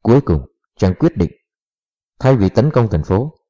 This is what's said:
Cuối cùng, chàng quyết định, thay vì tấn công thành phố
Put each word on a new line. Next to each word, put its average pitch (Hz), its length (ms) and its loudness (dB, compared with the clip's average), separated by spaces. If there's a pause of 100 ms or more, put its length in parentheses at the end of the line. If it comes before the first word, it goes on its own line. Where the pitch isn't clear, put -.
Cuối 123 200 2
cùng, 80 200 -2 (340)
chàng 92 240 0
quyết 160 180 -2
định, 87 140 -2 (880)
thay 131 180 2
vì 95 120 0
tấn 127 220 0
công 117 180 0
thành 76 140 -2
phố 123 320 -4 (140)